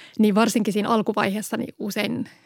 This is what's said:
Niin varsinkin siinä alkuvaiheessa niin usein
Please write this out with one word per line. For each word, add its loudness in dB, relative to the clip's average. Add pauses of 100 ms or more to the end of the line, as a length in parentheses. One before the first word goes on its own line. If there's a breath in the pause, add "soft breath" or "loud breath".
(180 loud breath)
Niin 4
varsinkin 2
siinä 0
alkuvaiheessa 0
niin -8
usein -4 (180 loud breath)